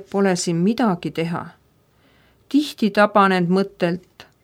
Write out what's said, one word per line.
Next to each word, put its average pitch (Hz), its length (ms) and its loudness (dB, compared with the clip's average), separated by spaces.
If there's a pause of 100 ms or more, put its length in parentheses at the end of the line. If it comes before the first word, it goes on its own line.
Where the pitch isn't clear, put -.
(120)
pole 196 240 2
siin 175 260 -2
midagi 196 500 0
teha. 165 340 -6 (1040)
Tihti 269 440 -2
taban 208 400 4
end 180 160 0
mõttelt, 185 800 -4 (160)